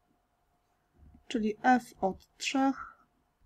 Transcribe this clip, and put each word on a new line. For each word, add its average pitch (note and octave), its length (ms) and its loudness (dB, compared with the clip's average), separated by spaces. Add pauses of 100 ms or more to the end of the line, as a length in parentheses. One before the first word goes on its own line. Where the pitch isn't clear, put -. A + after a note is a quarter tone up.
(1300)
czyli G#3+ 340 -2
f B3+ 380 2
od - 360 -6
trzech - 720 -2 (400)